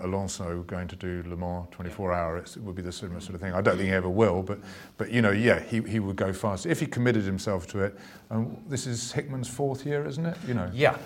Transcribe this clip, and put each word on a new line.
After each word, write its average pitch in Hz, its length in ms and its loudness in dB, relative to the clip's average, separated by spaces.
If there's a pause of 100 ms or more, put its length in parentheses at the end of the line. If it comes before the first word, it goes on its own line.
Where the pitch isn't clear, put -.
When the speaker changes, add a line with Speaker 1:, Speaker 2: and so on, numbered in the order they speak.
Speaker 1:
Alonso 92 600 -4
going 90 260 -6
to 90 80 -12
do 87 280 -6
Le 87 120 -8
Mans 87 340 -4
twenty-four 90 400 -4
hour, 85 260 0
it's, - 200 -10
it 113 60 -12
would 92 120 -8
be 92 60 -6
the 87 100 -4
similar 87 300 -8
sort 92 120 -10
of 85 60 -6
thing. 92 140 -4
I 92 80 2
don't 101 160 6
think 95 100 2
he 95 80 4
ever 90 140 2
will, 95 340 6
but, 101 160 -6 (380)
but, 107 120 -4
you 120 120 4
know, 104 100 8
yeah, 101 300 6
he, 113 220 -2
he 110 180 0
would 95 160 -2
go 95 160 0
fast 98 320 -2
if 165 160 2
he 156 40 0
committed 120 380 4
himself 95 440 0
to 104 180 -4
it. 101 120 -2 (320)
And 110 380 -2
this 139 200 -4
is 117 260 -6
Hickman's 139 340 -4
fourth 135 380 -2
year, 147 200 -2
isn't 151 200 -4
it? 165 100 -2 (100)
You 123 100 -2
know. 90 180 -2
Speaker 2:
Yeah, 131 320 4